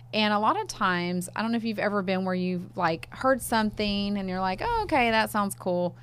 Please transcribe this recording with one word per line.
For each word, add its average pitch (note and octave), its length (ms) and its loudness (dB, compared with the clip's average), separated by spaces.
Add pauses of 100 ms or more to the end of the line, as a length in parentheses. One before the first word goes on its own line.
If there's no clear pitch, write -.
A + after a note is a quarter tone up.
(140)
And G#3+ 200 2
a G#3 40 2
lot B3 220 2
of A4 80 -6
times, F3+ 640 0
I - 80 -4
don't A3+ 100 -2
know A#3 40 0
if A3 80 -2
you've A3 140 -2
ever G3+ 240 0
been F#3 220 0
where F#3 100 0
you've, F3+ 420 -2
like, E3+ 380 0
heard C4 260 2
something G#3 800 0
and F#3+ 100 -4
you're F#3 120 -2
like, F#3+ 220 0
"Oh, A#4 220 0
okay, C4+ 260 4
that A3 200 2
sounds G3+ 240 0
cool." F3 480 -2